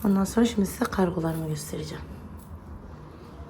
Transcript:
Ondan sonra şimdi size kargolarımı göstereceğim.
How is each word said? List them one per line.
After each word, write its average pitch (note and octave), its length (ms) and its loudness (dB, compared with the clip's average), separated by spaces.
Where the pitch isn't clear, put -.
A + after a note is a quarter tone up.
Ondan G3 200 6
sonra A3+ 220 6
şimdi G3+ 200 4
size - 180 -2
kargolarımı E3 640 2
göstereceğim. - 560 -4